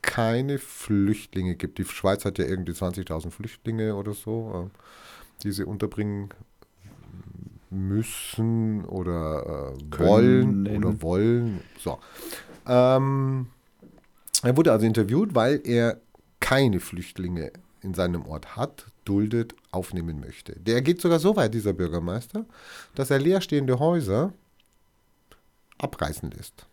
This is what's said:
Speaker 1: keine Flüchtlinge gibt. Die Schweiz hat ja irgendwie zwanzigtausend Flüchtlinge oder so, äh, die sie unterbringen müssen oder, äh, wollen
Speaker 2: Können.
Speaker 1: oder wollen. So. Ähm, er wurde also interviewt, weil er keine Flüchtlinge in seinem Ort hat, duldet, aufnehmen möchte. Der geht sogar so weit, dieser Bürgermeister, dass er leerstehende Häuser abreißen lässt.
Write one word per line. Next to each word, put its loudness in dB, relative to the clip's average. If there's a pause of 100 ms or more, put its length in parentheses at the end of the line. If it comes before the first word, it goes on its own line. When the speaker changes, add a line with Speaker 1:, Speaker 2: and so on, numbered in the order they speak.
Speaker 1:
keine 0
Flüchtlinge -2
gibt. -8
Die -2
Schweiz -2
hat -4
ja 0
irgendwie -4
zwanzigtausend -6
Flüchtlinge -6
oder -6
so, -8
äh, -20
die -2
sie -4
unterbringen -6 (1400)
müssen -2
oder, -4
äh, -10
wollen 6
Speaker 2:
Können. -2
Speaker 1:
oder 0
wollen. 2 (180)
So. -6 (680)
Ähm, 4 (960)
er 4
wurde 6
also 4
interviewt, 2
weil 4
er 2 (400)
keine 4
Flüchtlinge -8 (300)
in -8
seinem 0
Ort -12
hat, -8 (200)
duldet, 0 (160)
aufnehmen -6
möchte. -16
Der 2
geht 2
sogar 4
so 4
weit, 2
dieser 0
Bürgermeister, -4 (500)
dass -2
er 4
leerstehende 2
Häuser 2 (1400)
abreißen -6
lässt. -20